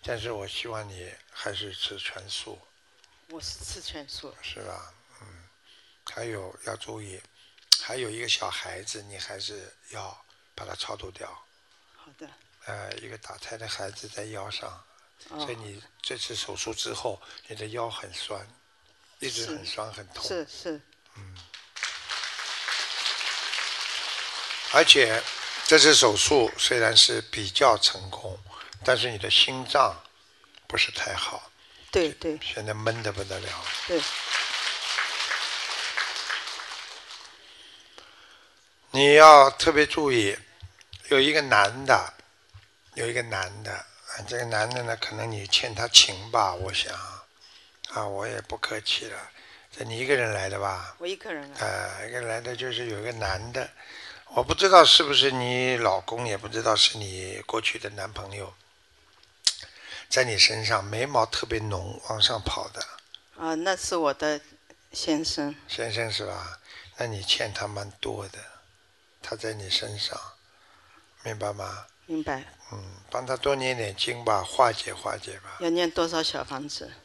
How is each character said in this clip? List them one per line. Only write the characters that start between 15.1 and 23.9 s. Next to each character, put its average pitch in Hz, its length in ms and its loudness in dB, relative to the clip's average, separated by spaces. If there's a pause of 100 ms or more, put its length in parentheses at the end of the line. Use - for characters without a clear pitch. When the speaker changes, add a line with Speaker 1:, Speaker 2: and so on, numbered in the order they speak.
Speaker 2:
哦。 156 100 -14
Speaker 1:
所 143 100 -8
以 117 60 -10
你 107 260 -16 (200)
这 127 160 -8
次 - 180 -10
手 - 180 -8
术 113 200 -8
之 113 180 -6
后， 110 260 -8 (280)
你 110 100 -14
的 107 120 -10
腰 117 200 -8
很 104 240 -12
酸， 101 340 -12 (720)
一 135 100 -8
直 117 160 -6
很 104 180 -10
酸， 110 260 -8
Speaker 2:
是。 104 80 -16
Speaker 1:
很 101 100 -16
痛。 - 180 -12
Speaker 2:
是， 170 200 -6
是。 156 340 -12 (360)
Speaker 1:
嗯。 95 200 -18 (3250)